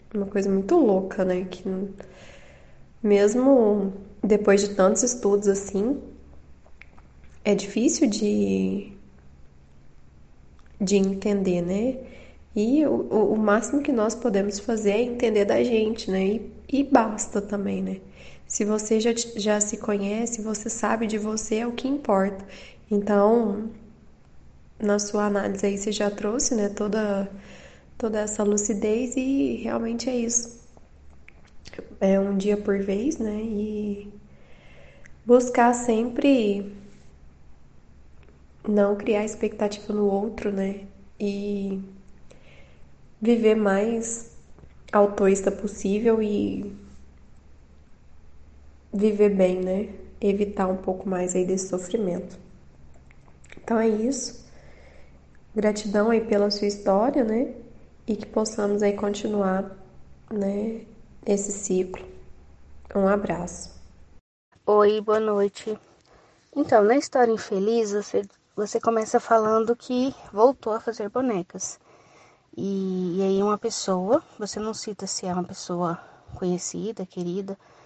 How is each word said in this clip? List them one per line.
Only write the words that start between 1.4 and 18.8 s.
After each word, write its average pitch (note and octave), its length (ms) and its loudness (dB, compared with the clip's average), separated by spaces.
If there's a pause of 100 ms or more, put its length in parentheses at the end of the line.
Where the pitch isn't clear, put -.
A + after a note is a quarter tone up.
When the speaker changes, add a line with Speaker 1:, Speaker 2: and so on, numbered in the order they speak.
Speaker 1:
que - 140 -14 (1400)
mesmo G#3 880 4 (320)
depois G3+ 380 4
de G#3 120 -2
tantos G3 300 4
estudos G3+ 460 2
assim, G3+ 520 -2 (1400)
é G3+ 100 2
difícil A#3 560 2
de, G3+ 840 0 (1900)
de G3+ 160 2
entender, F#3+ 680 2
né? G#3 360 -2 (580)
E B3+ 300 4
o, A3+ 80 2
o, A#3 400 2
o A3 40 2
máximo A3 440 2
que D4 100 0
nós A3+ 240 0
podemos G3+ 440 0
fazer G#3 320 0
é A3 100 2
entender A#3 420 2
da A3+ 180 2
gente, A3 480 0
né? F#3+ 160 0
E, G#3+ 280 -2 (160)
e C#4 160 2
basta A3 560 0
também, G3 420 -4
né? F#3+ 160 -6 (480)
Se - 160 -4
você G#3+ 360 0